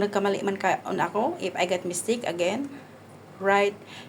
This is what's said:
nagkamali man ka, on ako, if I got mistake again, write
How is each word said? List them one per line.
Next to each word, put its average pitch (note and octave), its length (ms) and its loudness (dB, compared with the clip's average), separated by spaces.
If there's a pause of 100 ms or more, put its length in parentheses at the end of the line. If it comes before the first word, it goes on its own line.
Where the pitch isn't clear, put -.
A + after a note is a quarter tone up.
nagkamali G3+ 400 2
man G3 160 0
ka, - 260 2
on F#3 140 -2
ako, A3 420 0
if F#3 140 -4
I F3+ 100 2
got F3+ 220 0
mistake A3 400 -2
again, F#3 420 0 (680)
write G3+ 380 4 (320)